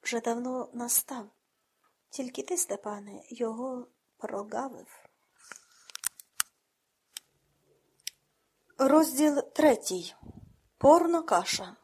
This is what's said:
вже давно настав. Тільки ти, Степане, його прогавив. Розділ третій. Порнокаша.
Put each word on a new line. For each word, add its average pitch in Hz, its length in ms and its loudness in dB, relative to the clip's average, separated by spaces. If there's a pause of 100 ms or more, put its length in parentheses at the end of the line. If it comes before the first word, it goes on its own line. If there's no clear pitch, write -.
вже 240 160 -4
давно 240 540 -6
настав. 240 520 -4 (840)
Тільки 262 340 -10
ти, 359 140 -6
Степане, 202 720 -8
його 247 580 -8 (300)
прогавив. 220 720 -10 (4000)
Розділ 285 640 4
третій. 220 760 0 (600)
Порнокаша. 311 1080 4